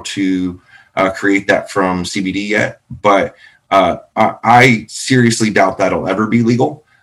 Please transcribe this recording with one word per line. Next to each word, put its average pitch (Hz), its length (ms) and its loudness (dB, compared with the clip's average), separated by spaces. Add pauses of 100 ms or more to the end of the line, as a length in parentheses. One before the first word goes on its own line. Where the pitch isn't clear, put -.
to, 92 560 -4 (340)
uh, 95 140 0
create 98 380 -2
that 95 220 0
from 92 360 -2
C 104 160 -6
B 95 100 -4
D 98 160 -6
yet, 113 320 -4 (220)
but, 98 340 2 (340)
uh, 95 280 2 (180)
I, 107 280 0
I 120 440 4
seriously 117 600 0
doubt 95 280 0
that'll 87 300 -2
ever 95 180 -2
be 117 160 0
legal. 120 440 -2 (180)